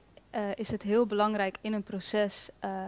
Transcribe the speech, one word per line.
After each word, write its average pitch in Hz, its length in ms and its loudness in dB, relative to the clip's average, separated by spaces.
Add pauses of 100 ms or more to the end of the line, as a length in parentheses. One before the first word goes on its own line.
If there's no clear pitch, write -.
(300)
eh, 226 120 -4 (140)
is - 160 -6
het 214 120 -4
heel 220 220 4
belangrijk 208 560 2
in 220 120 -2
een 208 100 0
proces, 202 680 -2 (100)
eh, 196 120 -4 (160)